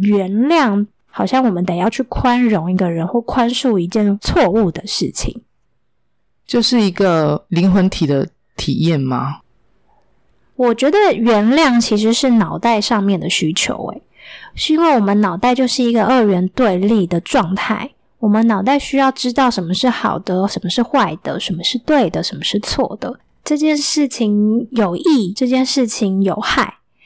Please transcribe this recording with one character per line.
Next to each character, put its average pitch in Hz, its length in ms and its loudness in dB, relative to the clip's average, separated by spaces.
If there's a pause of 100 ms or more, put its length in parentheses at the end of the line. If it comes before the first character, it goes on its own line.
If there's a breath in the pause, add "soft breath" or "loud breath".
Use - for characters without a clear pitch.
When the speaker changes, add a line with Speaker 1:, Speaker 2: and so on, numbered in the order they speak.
Speaker 1:
原 196 320 2 (140)
谅， 233 400 2 (180)
好 - 220 -6
像 262 180 2
我 233 60 4
们 175 160 -2
得 180 100 -2
要 180 140 0
去 - 140 -6
宽 247 380 0
容 185 300 0
一 185 40 0
个 185 140 0
人 165 160 -2
或 233 140 -2
宽 233 300 -2
恕 240 280 0
一 175 80 -2
件 208 320 0
错 262 300 2
误 196 220 2
的 - 160 -10
事 - 240 -4
情。 - 320 -6 (1040)
Speaker 2:
就 240 160 0
是 240 180 2
一 202 100 2
个 165 580 0
灵 175 220 2
魂 190 200 4
体 - 160 -2
的 139 240 0 (260)
体 - 300 -2
验 165 120 2
吗？ 131 420 -4 (1120)
Speaker 1:
我 240 180 2
觉 262 160 0
得 392 240 4
原 220 320 2 (120)
谅 262 240 4
其 214 160 0
实 220 160 2
是 262 180 0
脑 175 260 2
袋 220 240 0
上 208 220 -2
面 196 160 0
的 156 100 -6
需 165 240 -2
求， - 340 -4
欸， - 160 -12 (520 loud breath)
是 - 200 -2
因 311 60 2
为 330 140 4
我 240 60 4
们 208 200 2
脑 185 160 0
袋 247 160 0
就 254 140 2
是 247 160 -2
一 233 100 2
个 226 120 2
二 247 200 4
元 185 240 2
对 214 280 0
立 202 280 2
的 170 160 -2
状 185 340 -2
态， - 360 -6 (300)
我 220 80 0
们 220 180 2
脑 220 160 0
袋 269 160 2
需 277 180 -4
要 269 140 2
知 254 220 -4
道 254 180 2
什 196 140 -4
么 170 100 -2
是 254 140 0
好 - 320 -2
的， 185 260 -2
什 196 160 -4
么 180 80 -4
是 247 100 -2
坏 220 400 0
的， 139 200 -6
什 - 120 -6
么 170 120 -6
是 - 140 -2
对 262 300 2
的， 165 140 -4
什 - 140 -8
么 147 80 -12
是 - 160 0
错 - 400 -4
的， - 180 -8 (240)
这 294 160 -2
件 302 180 2
事 294 300 0
情 214 640 0
有 208 240 0
益， 226 400 0
这 254 140 -2
件 262 180 0
事 254 200 0
情 196 360 -2
有 190 140 0
害。 - 400 -2 (300 soft breath)